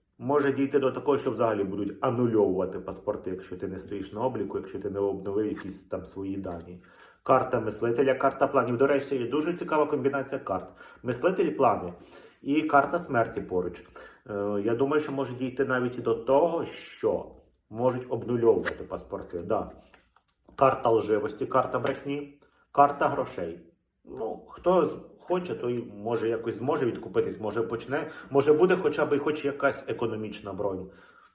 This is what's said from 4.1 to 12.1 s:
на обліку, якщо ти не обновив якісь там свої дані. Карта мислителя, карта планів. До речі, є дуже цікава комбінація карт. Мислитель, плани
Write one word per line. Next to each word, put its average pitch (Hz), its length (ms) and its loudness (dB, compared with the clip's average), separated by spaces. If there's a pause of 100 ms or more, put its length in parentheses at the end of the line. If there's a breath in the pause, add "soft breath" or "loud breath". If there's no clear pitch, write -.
на 104 120 -8
обліку, 107 340 -2
якщо 101 200 -10
ти 98 120 -6
не 98 80 -4
обновив 98 480 -2
якісь 92 380 -8
там 90 200 -8
свої 98 320 -8
дані. 90 460 -10 (400 loud breath)
Карта 127 380 2
мислителя, 120 540 0
карта 135 320 2
планів. 123 300 2
До 131 100 6
речі, 139 300 0
є 120 120 -2
дуже 151 240 0
цікава 156 340 0
комбінація 139 520 -2
карт. - 300 -6 (340 loud breath)
Мислитель, 156 480 0
плани 98 420 2 (500 loud breath)